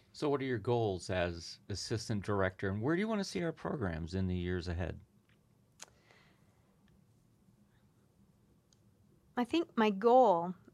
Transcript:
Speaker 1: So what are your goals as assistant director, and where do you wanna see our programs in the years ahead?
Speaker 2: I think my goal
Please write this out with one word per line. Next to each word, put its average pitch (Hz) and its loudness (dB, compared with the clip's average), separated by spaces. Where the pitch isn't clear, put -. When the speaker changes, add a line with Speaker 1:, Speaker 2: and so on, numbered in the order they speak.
Speaker 1:
So - -2
what 139 2
are 135 -4
your 127 -2
goals 104 0
as 87 -2
assistant 104 -4
director, 98 0
and 104 -4
where 156 0
do 180 -2
you 214 -2
wanna 208 -2
see 185 -6
our 165 -4
programs 85 -6
in 95 0
the 90 -2
years 87 -4
ahead? 85 -4
Speaker 2:
I 247 0
think 330 0
my 214 4
goal 196 6